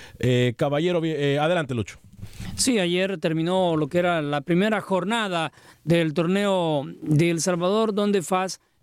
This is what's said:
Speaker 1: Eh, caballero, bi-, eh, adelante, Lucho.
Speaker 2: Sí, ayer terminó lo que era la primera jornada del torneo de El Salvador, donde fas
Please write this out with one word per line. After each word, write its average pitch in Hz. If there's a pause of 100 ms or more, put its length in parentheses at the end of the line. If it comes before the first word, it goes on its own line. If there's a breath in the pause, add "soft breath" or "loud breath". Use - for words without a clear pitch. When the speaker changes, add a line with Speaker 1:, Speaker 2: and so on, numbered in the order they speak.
(180 loud breath)
Speaker 1:
Eh, 123
caballero, 160
bi-, 160
eh, 143
adelante, 151
Lucho. - (560 loud breath)
Speaker 2:
Sí, 240
ayer 180
terminó 170
lo 151
que 175
era 175
la 143
primera 190
jornada 185 (320 loud breath)
del 165
torneo 175 (160)
de 156
El 165
Salvador, 185
donde 202
fas 185 (220)